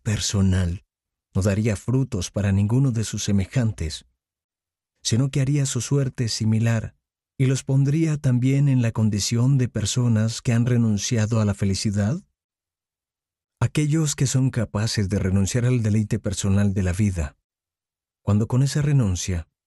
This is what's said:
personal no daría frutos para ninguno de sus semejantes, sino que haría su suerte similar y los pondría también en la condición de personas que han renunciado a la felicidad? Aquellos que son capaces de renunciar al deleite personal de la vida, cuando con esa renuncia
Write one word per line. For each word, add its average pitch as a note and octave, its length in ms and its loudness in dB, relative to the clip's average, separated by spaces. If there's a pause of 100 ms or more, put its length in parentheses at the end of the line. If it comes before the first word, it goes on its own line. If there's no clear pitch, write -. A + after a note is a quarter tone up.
personal F#2+ 800 0 (500)
no F#2+ 80 0
daría G#2+ 320 0
frutos A#2+ 560 -4
para G2+ 220 0
ninguno A2+ 400 2
de A2 100 -2
sus G#2 220 -6
semejantes, G2+ 800 -2 (960)
sino C3+ 300 0
que C#3+ 80 0
haría C#3 260 0
su B2 140 -4
suerte C3 480 -2
similar A2 680 0 (420)
y C3 100 2
los C3 180 -2
pondría D3 520 0
también C3+ 520 2
en C3 120 2
la A2+ 120 0
condición A#2 680 0
de B2 100 0
personas A2+ 720 0
que A#2+ 120 -2
han A#2 140 2
renunciado A2+ 760 0
a G#2+ 40 2
la G2+ 100 0
felicidad? G#2 680 -2 (1400)
Aquellos D3+ 560 0
que C3+ 140 0
son C3 220 0
capaces G#2 580 -2
de G2+ 100 -2
renunciar G2 460 0
al B2+ 180 2
deleite G#2+ 380 0
personal G2 540 0
de G2 100 0
la F2+ 80 0
vida, F2+ 440 -2 (880)
cuando G3+ 240 2
con B2+ 160 0
esa C#3+ 200 0
renuncia G2 680 0 (180)